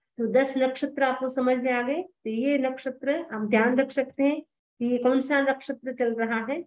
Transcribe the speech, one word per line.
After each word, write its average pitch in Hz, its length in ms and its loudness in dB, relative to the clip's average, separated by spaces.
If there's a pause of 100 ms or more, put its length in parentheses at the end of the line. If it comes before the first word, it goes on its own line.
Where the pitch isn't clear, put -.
(180)
तो 233 80 0
दस 262 320 2
नक्षत्र 262 440 0
आपको 262 260 0
समझ 254 300 0
में 254 140 0
आ 240 100 0
गए। 285 200 -2
तो - 280 -10
ये 269 280 2
नक्षत्र 262 720 -2
आप 214 100 -4
ध्यान 226 360 4
रख 269 120 0
सकते 262 320 -2
हैं 294 180 2
कि - 460 -10
ये 247 120 0
कौन 254 220 4
सा 277 200 2
नक्षत्र 269 520 -4
चल 233 220 0
रहा 226 320 -2
है। 320 200 -4